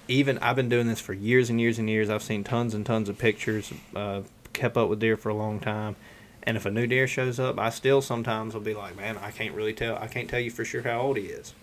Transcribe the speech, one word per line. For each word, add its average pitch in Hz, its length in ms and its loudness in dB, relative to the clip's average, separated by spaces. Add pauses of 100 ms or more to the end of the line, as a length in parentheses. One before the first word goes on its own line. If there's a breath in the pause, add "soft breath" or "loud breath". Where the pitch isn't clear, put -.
even 135 320 4
I've 120 160 2
been 127 140 2
doing 120 180 4
this 113 140 0
for - 120 -8
years 113 360 4
and 117 100 2
years 117 200 2
and 110 100 0
years. 110 200 2
I've 107 140 0
seen 104 200 -2
tons 120 300 0
and 107 120 -2
tons 110 240 0
of 101 80 -6
pictures, 107 540 0 (240)
uh, 101 260 -4 (320)
kept - 240 0
up 110 120 6
with 104 100 0
deer 110 180 4
for 110 120 -4
a 107 40 2
long 107 260 -2
time. 107 360 -2 (480 loud breath)
And 113 120 0
if 107 100 -4
a 101 60 0
new 117 160 2
deer 127 200 4
shows 127 320 -2
up, 127 200 0
I 107 100 2
still 135 320 4
sometimes 113 520 -2
will 110 80 -8
be 107 120 -4
like, 98 220 -10
"Man, 101 220 -6
I 101 140 -10
can't 107 220 -6
really 107 200 -2
tell. 113 240 -2
I 107 100 -6
can't 117 220 -6
tell 123 100 0
you 120 120 -2
for 117 120 -6
sure 117 200 -4
how 120 180 0
old 135 160 0
he 101 80 -2
is." - 380 -12